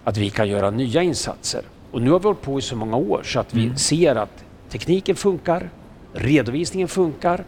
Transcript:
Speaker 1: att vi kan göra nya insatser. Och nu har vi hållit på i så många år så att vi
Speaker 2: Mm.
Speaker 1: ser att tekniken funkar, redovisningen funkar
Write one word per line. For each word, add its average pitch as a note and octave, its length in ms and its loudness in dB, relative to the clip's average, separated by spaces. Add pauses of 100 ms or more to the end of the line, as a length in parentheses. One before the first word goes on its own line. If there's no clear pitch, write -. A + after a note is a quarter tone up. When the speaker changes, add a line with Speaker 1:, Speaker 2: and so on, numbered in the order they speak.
Speaker 1:
att G#2+ 120 -2
vi G2+ 140 0
kan G#2+ 180 0
göra G2+ 220 2
nya B2+ 320 0
insatser. - 600 -4 (280)
Och A2+ 120 -4
nu B2+ 80 4
har F3+ 80 6
vi F3+ 60 -2
hållit G#3 180 0
på C#3 160 -2
i C3 40 -2
så B2 140 -6
många A2 200 -2
år C3 280 0
så - 160 -2
att - 140 -6
vi A2+ 100 2
Speaker 2:
Mm. B2 120 -4
Speaker 1:
ser D3 400 4
att - 280 -4 (260)
tekniken F3+ 460 0
funkar, F3+ 540 0 (420)
redovisningen D3 760 0
funkar F3+ 600 0